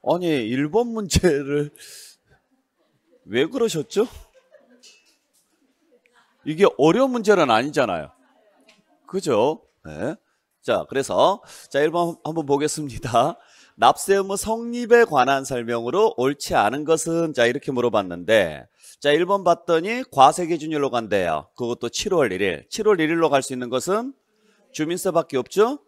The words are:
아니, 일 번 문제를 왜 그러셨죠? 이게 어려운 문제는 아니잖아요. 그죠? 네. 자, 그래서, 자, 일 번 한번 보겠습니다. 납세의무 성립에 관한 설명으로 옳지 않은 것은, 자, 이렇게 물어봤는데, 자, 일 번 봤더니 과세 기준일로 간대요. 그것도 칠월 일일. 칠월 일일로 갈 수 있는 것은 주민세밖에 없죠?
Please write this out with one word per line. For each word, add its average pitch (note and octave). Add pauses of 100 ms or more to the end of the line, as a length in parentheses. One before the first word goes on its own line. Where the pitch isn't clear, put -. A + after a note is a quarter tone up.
아니, F3
일 C#3
번 A#3
문제를 D3 (1500)
왜 A#2
그러셨죠? A3 (2500)
이게 D#3+ (100)
어려운 G#3+
문제는 G3
아니잖아요. A2 (960)
그죠? D3 (220)
네. E2+ (460)
자, G2
그래서, B2+ (280)
자, C#3
일 D#3
번 E3+
한번 D#3+
보겠습니다. C#3 (380)
납세의무 G3
성립에 A#3
관한 C3+
설명으로 A#2+
옳지 C#3+
않은 B2+
것은, E3
자, A#2+
이렇게 C3+
물어봤는데, F#2+ (340)
자, C#3+
일 D#3+
번 G3
봤더니 F3
과세 D3+
기준일로 D#3
간대요. F#2
그것도 A#2+
칠월 D#3+
일일. F2+
칠월 G3+
일일로 D#3+
갈 C3+
수 -
있는 B2
것은 G#3 (600)
주민세밖에 D#3+
없죠? A3+